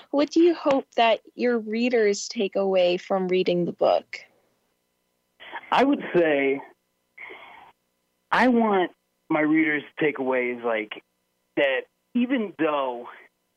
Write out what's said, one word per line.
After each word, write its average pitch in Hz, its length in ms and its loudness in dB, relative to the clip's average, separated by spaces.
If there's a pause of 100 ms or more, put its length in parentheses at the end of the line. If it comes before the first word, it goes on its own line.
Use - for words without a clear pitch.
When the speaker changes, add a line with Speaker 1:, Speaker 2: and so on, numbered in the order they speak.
(100)
Speaker 1:
what 294 200 0
do 330 120 2
you 339 120 4
hope 277 320 -2 (100)
that 226 240 2 (140)
your 240 240 -2
readers 220 680 0
take 202 280 -4
away 190 400 2
from 190 320 -4
reading 180 360 0
the - 80 -4
book? - 460 0 (1500)
Speaker 2:
I 220 140 2
would 277 180 2 (140)
say 143 440 2 (1700)
I 208 160 2
want 214 440 2 (380)
my 156 100 2
readers 151 420 2
to - 220 -6
take 143 140 0
away 127 320 -2
is, 120 140 -8
like, 110 380 -4 (540)
that 139 260 0 (320)
even 240 440 -2
though 135 480 -2 (500)